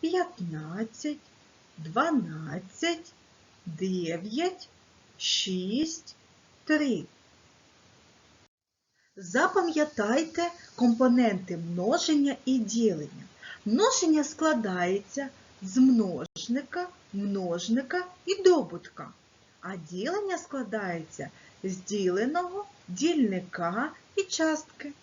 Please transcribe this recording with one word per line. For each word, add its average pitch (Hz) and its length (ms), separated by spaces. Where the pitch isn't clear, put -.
п'ятнадцять, 220 1160
дванадцять, 185 1400
дев'ять, 185 1040
шість, 196 960
три. 285 400
Запам'ятайте 302 1400
компоненти 233 840
множення 254 760
і 262 140
ділення. 202 640
Множення 311 580
складається 214 1040
з 190 160
множника, 240 1120
множника 202 920
і 392 180
добутка, 208 680
а 185 140
ділення 269 640
складається 196 920
з 190 140
діленого, 247 880
дільника 196 1040
і 392 80
частки. 311 680